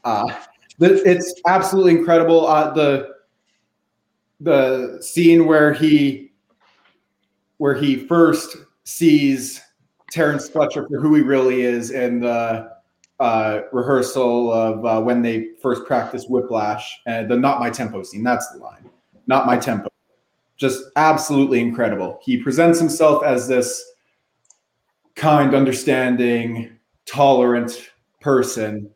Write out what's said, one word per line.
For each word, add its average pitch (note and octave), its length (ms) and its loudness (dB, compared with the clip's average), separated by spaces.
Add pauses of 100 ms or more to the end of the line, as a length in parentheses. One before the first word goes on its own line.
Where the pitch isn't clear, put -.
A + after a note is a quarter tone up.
Uh, A2+ 300 -4 (460)
the, F#3+ 280 4
it's F3 380 0
absolutely F3+ 520 2
incredible. E3 500 4
Uh, D#3 260 0
the, C#3+ 360 0 (1300)
the C3 600 0
scene E3 440 4
where D3+ 280 4
he, D3 580 2 (1300)
where C#3 180 0
he C#3 200 0
first - 600 2 (260)
sees C#3+ 760 0 (500)
Terrence D3 380 -2
Fletcher D3 380 -2
for C3 120 -8
who D3+ 160 4
he D3 60 4
really B2+ 400 2
is A#2+ 300 -2
in B2 280 -4
the, A#2 520 -4 (480)
uh, A2 420 -2 (100)
rehearsal B2 800 -2
of, A2+ 340 -2
uh, A2 160 0
when A#2+ 200 0
they A2+ 280 -4 (120)
first B2+ 240 -4
practice A#2 420 -6
Whiplash, G#2+ 800 -4
and A2+ 240 -6
the B2 80 0
"Not C3 240 0
My A#2 80 -4
Tempo" G#2+ 340 -10
scene. G#2 200 -12
That's A#2+ 280 -2
the - 60 -20
line. - 320 -20 (380)
"Not C3 180 2
my B2+ 100 2
tempo." A2+ 320 -6 (760)
Just C3 220 -4 (100)
absolutely C#3 640 2
incredible. A2+ 640 -4
He B2 180 -2
presents E3 380 2
himself D3+ 460 2
as B2+ 240 -2
this - 340 -2 (1300)
kind, D3 380 2
understanding, B2 1160 -2 (340)
tolerant B2 840 0 (300)
person A2 760 -4